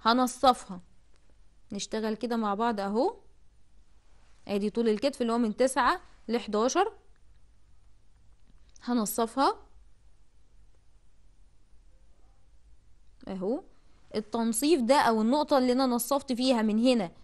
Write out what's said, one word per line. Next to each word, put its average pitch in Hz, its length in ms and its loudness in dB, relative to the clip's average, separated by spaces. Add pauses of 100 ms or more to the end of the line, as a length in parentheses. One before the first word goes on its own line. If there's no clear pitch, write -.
هنصفها. 240 760 2 (920)
نشتغل 214 420 -6
كده 233 220 -4
مع 208 180 -2
بعض 226 260 -2
اهو، 226 360 0 (1300)
ادي 202 220 -2
طول 233 180 0
الكتف 254 340 0
اللي 233 100 -2
هو 233 60 0
من 220 180 -2
تسعة 262 440 0 (280)
لحداشر، 233 640 0 (1900)
هنصفها 247 720 -2 (3750)
اهو. 196 320 -6 (540)
التنصيف 233 680 0
ده 240 140 4
او 226 260 2
النقطة 285 360 2
اللي 254 140 2
انا 262 140 2
نصفت 262 460 -2
فيها 247 300 0
من 220 240 2
هنا 226 240 2 (140)